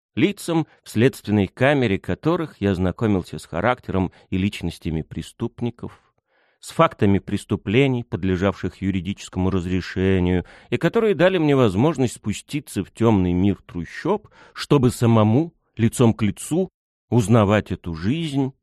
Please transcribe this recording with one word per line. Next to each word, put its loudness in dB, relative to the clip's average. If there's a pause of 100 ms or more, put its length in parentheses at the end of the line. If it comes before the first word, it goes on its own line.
(140)
Лицам, -2 (160)
в -20
следственной 0
камере 0
которых -4
я 0
знакомился -2
с -16
характером -2 (180)
и -2
личностями -4
преступников, -10 (600)
с -18
фактами 2
преступлений, -2
подлежавших -2
юридическому -4
разрешению, 0 (260)
и -4
которые 0
дали 2
мне 2
возможность 2
спуститься -8
в -20
темный 2
мир 2 (100)
трущоб, -6 (240)
чтобы 2
самому, 2 (220)
лицом 2
к -6
лицу, -2 (420)
узнавать 2
эту -8
жизнь -4 (100)